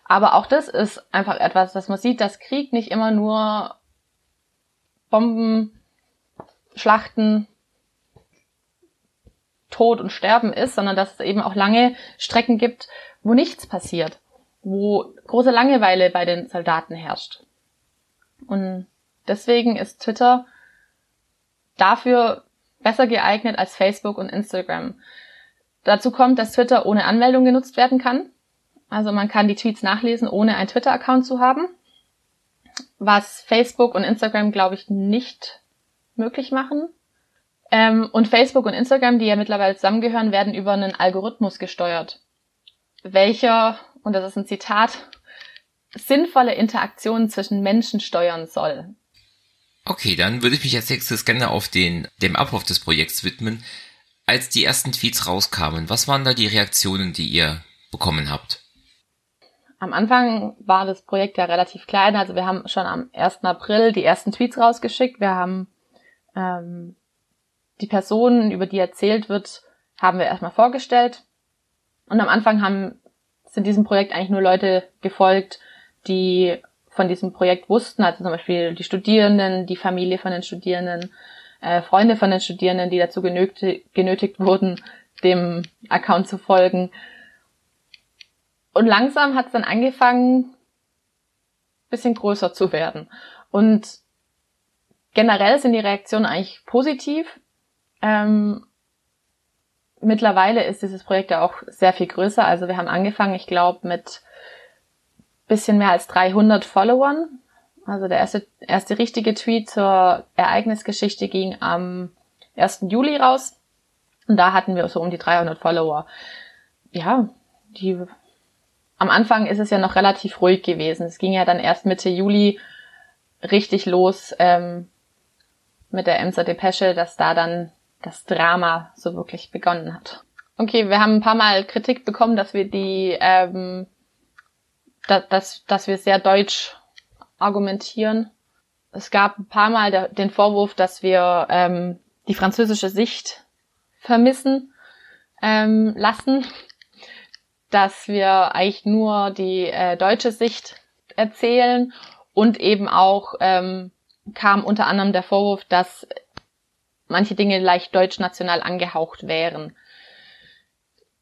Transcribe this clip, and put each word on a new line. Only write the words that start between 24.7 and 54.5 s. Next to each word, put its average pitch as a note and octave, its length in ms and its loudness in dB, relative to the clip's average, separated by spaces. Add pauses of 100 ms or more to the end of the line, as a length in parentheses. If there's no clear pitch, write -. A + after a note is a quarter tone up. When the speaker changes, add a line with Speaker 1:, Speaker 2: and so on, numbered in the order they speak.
Speaker 1:
Dazu - 280 2
kommt, B3+ 280 4
dass A3 140 -4
Twitter B3 320 2
ohne G3+ 200 2
Anmeldung B3+ 380 4
genutzt B3+ 340 2
werden B3+ 220 2
kann. B3+ 300 -4 (600)
Also G#3+ 220 -4
man G3+ 160 0
kann G#3 200 2
die G3+ 80 2
Tweets A3 280 -4
nachlesen, A3+ 440 -2
ohne G#3+ 280 2
einen G3 120 -2
Twitter-Account B3+ 580 0
zu B3+ 140 -6
haben, C4 280 2 (1300)
was G3+ 420 0
Facebook A#3+ 540 0
und F#3+ 80 -2
Instagram, G#3+ 480 -2
glaube F#3+ 240 2
ich, - 140 -18
nicht G3+ 720 -4 (540)
möglich B3 360 -6
machen. C#4+ 380 -6 (800)
Ähm, A3 420 4
und A3 180 2
Facebook B3+ 360 4
und G3+ 80 -2
Instagram, B3 460 2
die A3 60 0
ja G#3 100 2
mittlerweile G#3 400 0
zusammengehören, A3 560 0
werden G3+ 220 0
über G3+ 180 -4
einen G3 240 -2
Algorithmus F#3+ 640 -2
gesteuert, F3 640 -8 (800)
welcher, A3 760 2 (260)
und G#3+ 100 -4
das F#3+ 100 -2
ist G3 140 -10
ein G3 80 -8
Zitat, G#3+ 520 -2 (960)
"sinnvolle C4+ 600 2
Interaktionen A3 760 -2
zwischen G3+ 320 -4
Menschen G#3 380 0
steuern E3+ 480 -2
soll." D#3 480 -6 (880)
Speaker 2:
Okay, - 320 -2
dann G#2+ 280 -2
würde B2 120 2
ich C#3+ 80 -6
mich C3 120 -2
als A#2 140 -6
nächstes A#2+ 360 -6
gerne A#2+ 240 0
auf - 180 -4
den, F2 400 -2 (140)
dem F#2+ 160 -2
Ablauf A#2+ 260 -2
des - 160 -4
Projekts D#2+ 460 -4
widmen. A2+ 380 -8 (600)
Als B2 240 -2
die - 140 -2